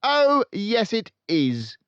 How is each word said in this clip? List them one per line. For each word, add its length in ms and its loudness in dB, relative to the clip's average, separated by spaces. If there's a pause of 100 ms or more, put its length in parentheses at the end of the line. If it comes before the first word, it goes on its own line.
Oh, 480 2
yes, 420 -2
it 180 -4 (160)
is 500 -2 (100)